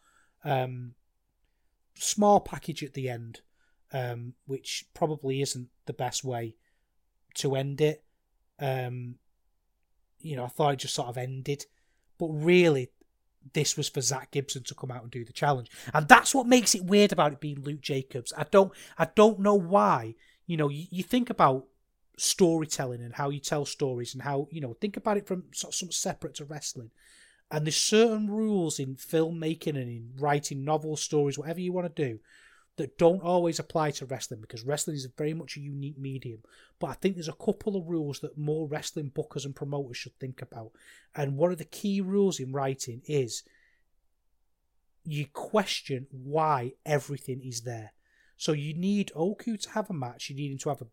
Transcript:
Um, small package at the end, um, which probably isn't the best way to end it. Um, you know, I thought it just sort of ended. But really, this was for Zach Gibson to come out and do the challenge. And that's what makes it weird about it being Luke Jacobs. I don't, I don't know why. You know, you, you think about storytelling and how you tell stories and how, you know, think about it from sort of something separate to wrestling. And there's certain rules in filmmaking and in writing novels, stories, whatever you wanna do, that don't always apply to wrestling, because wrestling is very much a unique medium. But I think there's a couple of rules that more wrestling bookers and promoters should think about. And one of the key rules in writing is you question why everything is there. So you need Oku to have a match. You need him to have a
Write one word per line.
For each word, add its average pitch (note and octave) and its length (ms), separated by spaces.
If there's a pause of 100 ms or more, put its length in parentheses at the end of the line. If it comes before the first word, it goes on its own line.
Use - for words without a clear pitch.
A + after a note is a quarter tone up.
(420)
Um, B2+ 520 (1000)
small G#3 460
package - 420
at C3+ 120
the C3 160
end, A#2 320 (500)
um, B2 400 (140)
which - 480
probably C#3+ 480
isn't B2+ 260 (160)
the - 80
best B2 320
way A#2 320 (800)
to C#3 200
end C#3 280
it. D3+ 200 (560)
Um, B2+ 580 (1040)
you D#3 160
know, B2 80
I B2+ 40
thought C#3+ 240
it C3+ 60
just - 160
sort B2 160
of A#2+ 80
ended. C3 480 (520)
But E3 100
really, D#3 640 (640)
this D3 220
was D3 120
for - 120
Zach C3 300
Gibson C3+ 340
to - 100
come C3 180
out A#2+ 100
and A#2 80
do A#2+ 140
the - 80
challenge. C#3 360 (240)
And D3+ 140
that's - 260
what C4 140
makes A#3+ 300
it F#3 80
weird G3+ 280
about D#3 200
it C3+ 80
being C#3+ 200
Luke D3 200
Jacobs. C3 560
I D3+ 140
don't, G3 220 (240)
I D#3+ 200
don't G#3+ 240
know G#3 160
why. F3 580 (320)
You E3+ 100
know, D3+ 120
you, D3 220
you F3+ 120
think B3 260
about C#3 380 (500)
storytelling D#3 840
and A#2 120
how C#3+ 160
you C#3+ 100
tell D3 240
stories B2+ 500
and C3 80
how, C#3+ 300
you D#3+ 80
know, A#2+ 140
think G#3 220
about G#3+ 200
it G3+ 100
from F#3 260
sort - 200
of - 20
something F3 180
separate E3 440
to D3+ 80
wrestling. C#3 480 (580)
And D#3 160
there's D3+ 100
certain G#3+ 540
rules G#3 480
in C3+ 160
filmmaking D#3+ 840
and B2+ 120
in A#2 280
writing C#3+ 480
novels, D3+ 380
stories, C#3+ 340
whatever D#3+ 240
you F3+ 120
wanna F3+ 160
do, C3 320 (560)
that A#2 200
don't F3 260
always F3 360
apply D#3 320
to C#3+ 160
wrestling, B2 340
because A2+ 240
wrestling D3 320
is C3 100 (120)
very D3+ 160
much E3 220
a D3 40
unique C#3+ 380
medium. C3 420 (380)
But E3 100
I C#3+ 60
think F#3+ 220
there's D#3+ 120
a D#3 40
couple - 440
of F3 100
rules D#3 340
that D3+ 180
more D3+ 280
wrestling D3 420
bookers C#3 360
and C#3 100
promoters C#3 440
should - 200
think C3 220
about. A2+ 320 (420)
And C#3 220
one E3+ 160
of F3 60
the D#3 60
key G3 360
rules G3 400
in C3 120
writing C3+ 540
is C3+ 360 (1600)
you D3 220
question - 840
why C#3+ 640 (140)
everything C#3 580
is A#2 180
there. A2+ 300 (440)
So - 160
you D3+ 220
need G3 400
Oku G3+ 420
to - 140
have G#3 200
a F#3+ 40
match. B2+ 360
You C#3 60
need C#3+ 160
him C3+ 60
to D3+ 120
have C#3 100
a B2 120